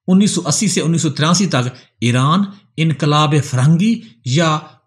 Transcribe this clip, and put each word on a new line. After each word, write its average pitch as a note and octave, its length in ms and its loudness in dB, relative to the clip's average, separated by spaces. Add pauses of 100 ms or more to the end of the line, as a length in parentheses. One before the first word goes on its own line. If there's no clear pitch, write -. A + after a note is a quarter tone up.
उन्नीस F#3+ 260 4
सौ E3+ 80 -2
अस्सी E3 260 -2
से E3+ 120 -2
उन्नीस D#3 220 -2
सौ D#3+ 80 -2
तिरासी F3 380 0
तक B2 240 -2 (320)
ईरान C#3+ 420 0 (320)
इनकलाब D3+ 640 0
फरहंगी E3 520 2 (360)
या D#3 280 0 (300)